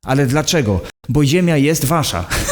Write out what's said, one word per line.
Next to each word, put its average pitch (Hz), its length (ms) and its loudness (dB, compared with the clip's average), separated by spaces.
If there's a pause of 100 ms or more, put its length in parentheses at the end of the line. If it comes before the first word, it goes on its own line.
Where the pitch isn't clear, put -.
Ale 135 220 2
dlaczego? 131 540 0 (280)
Bo 147 160 2
ziemia 170 320 2
jest 147 280 0
wasza. 135 440 -2 (220)